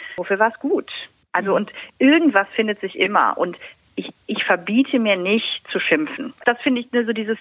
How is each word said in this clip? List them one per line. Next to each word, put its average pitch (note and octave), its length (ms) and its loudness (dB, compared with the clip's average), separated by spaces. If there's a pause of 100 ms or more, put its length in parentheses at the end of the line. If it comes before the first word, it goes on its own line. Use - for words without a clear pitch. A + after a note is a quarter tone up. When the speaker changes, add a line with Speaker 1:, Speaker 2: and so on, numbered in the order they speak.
(160)
Speaker 1:
Wofür F#3+ 220 -2
war's A3+ 200 2
gut? E4 320 -2 (400)
Also G3 200 0
Speaker 2:
Mhm. F#3+ 60 4
Speaker 1:
und G3+ 140 -2 (280)
irgendwas C4+ 500 4
findet G#3+ 320 -2
sich - 180 -8
immer. F#3 380 2
Und F3 200 -2 (400)
ich, - 160 -8 (140)
ich - 180 -6
verbiete G#3 540 2
mir G#3 180 2
nicht G3+ 540 -2
zu F#3 80 -2
schimpfen. - 520 -2 (140)
Das A#3 160 0
finde B3+ 200 0
ich, A#3+ 100 -12
ne, A#3+ 120 0
so A3 100 -2
dieses, A3 280 -4